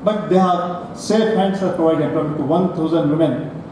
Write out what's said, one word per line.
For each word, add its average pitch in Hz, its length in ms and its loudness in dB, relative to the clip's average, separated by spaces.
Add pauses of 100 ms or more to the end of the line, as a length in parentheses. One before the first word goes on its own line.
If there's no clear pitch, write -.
but 196 240 0
they 185 100 4
have 180 560 0
safe 220 400 0
hands 190 260 0
that 185 160 -2
provide 160 260 2
employment 151 340 -2
to 139 80 -4
one 170 320 0
thousand 160 340 0
women 151 380 0 (240)